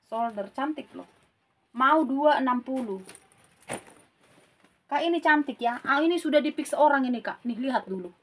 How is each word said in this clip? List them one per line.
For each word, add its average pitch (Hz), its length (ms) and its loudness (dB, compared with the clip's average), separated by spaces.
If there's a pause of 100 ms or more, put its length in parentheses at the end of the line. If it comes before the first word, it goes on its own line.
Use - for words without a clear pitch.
Shoulder 220 480 -6
cantik 294 400 -6
loh. - 160 -18 (640)
Mau 285 320 4
dua 277 320 4
enam 247 240 0
puluh. 240 400 -6 (1800)
Kak, 277 160 -2
ini 339 160 2
cantik 302 400 2
ya. 240 240 -2
Ah, 269 160 0
ini 330 240 2
sudah 302 160 2
dipix 294 400 -2
orang 277 320 4
ini, 240 80 -2
Kak. 196 240 -10
Nih, 240 160 -6
lihat 254 320 -4
dulu. 180 320 -8